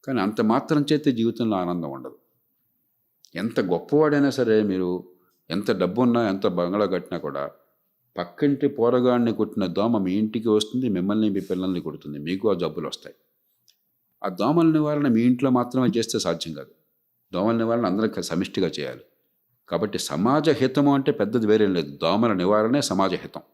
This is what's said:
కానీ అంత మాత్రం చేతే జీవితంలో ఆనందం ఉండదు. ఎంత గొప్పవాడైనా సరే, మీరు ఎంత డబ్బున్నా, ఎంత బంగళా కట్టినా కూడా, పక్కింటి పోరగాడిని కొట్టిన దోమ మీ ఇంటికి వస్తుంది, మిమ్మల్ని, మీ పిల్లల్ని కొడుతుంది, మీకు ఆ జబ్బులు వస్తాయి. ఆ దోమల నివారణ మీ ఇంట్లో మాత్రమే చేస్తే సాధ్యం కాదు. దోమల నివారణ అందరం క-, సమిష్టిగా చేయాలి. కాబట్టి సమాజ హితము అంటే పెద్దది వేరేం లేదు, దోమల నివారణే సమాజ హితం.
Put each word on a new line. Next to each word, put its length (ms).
కానీ 140
అంత 200
మాత్రం 520
చేతే 180
జీవితంలో 460
ఆనందం 340
ఉండదు. 240
ఎంత 240
గొప్పవాడైనా 680
సరే, 340
మీరు 400
ఎంత 220
డబ్బున్నా, 580
ఎంత 180
బంగళా 380
కట్టినా 320
కూడా, 340
పక్కింటి 500
పోరగాడిని 680
కొట్టిన 320
దోమ 320
మీ 160
ఇంటికి 360
వస్తుంది, 400
మిమ్మల్ని, 400
మీ 100
పిల్లల్ని 420
కొడుతుంది, 380
మీకు 320
ఆ 20
జబ్బులు 340
వస్తాయి. 280
ఆ 60
దోమల 360
నివారణ 420
మీ 140
ఇంట్లో 280
మాత్రమే 380
చేస్తే 220
సాధ్యం 340
కాదు. 180
దోమల 220
నివారణ 300
అందరం 220
క-, 120
సమిష్టిగా 480
చేయాలి. 340
కాబట్టి 280
సమాజ 520
హితము 440
అంటే 180
పెద్దది 360
వేరేం 260
లేదు, 280
దోమల 320
నివారణే 480
సమాజ 320
హితం. 280